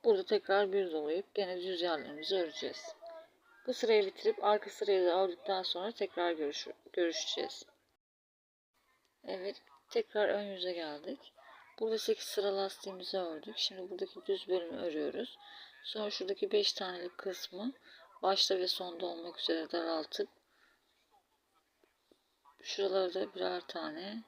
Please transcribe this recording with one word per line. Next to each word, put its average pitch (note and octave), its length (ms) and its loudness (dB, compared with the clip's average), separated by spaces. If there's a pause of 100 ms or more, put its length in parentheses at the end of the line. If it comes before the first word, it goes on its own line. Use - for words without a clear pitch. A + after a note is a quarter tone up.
Burada G3 200 6
tekrar G3 480 4
bir F#3+ 200 2
dolayıp D#3 420 -2
gene F3+ 280 -2
düz F3+ 200 -2
yerlerimizi D#3 540 -2
öreceğiz. D3+ 580 -2 (720)
Bu B3+ 80 0
sırayı G#3+ 320 6
bitirip - 380 0
arka G#3 260 4
sırayı F#3+ 360 4
da F3+ 180 6
ördükten F#3 380 -2
sonra F3+ 300 -2
tekrar F3 400 0
görüş-, D3+ 360 -2 (240)
görüşeceğiz. - 720 0 (1600)
Evet, F#3+ 380 -6 (280)
tekrar G#3+ 380 2
ön G#3 140 2
yüze F#3 300 -4
geldik. E3 600 -8 (480)
Burada A3 180 0
sekiz - 260 0
sıra G3 320 0
lastiğimizi F#3+ 600 -4
ördük. E3+ 400 -4
Şimdi F#3 320 -4
buradaki F#3 360 -6
düz F#3+ 220 0
bölümü F3 280 0
örüyoruz. D#3 600 -2 (480)
Sonra G#3+ 260 -4
şuradaki F#4 420 -2
beş G#3 200 6
tanelik F3+ 460 -6
kısmı G3 540 -6 (500)
başta G3 360 4
ve F3+ 100 0
sonda F3+ 380 -4
olmak E3+ 340 -8
üzere E3 320 0
daraltıp E3 560 -2 (2250)
şuralarda F#3+ 720 0
birer F3+ 260 -2
tane F3 680 -8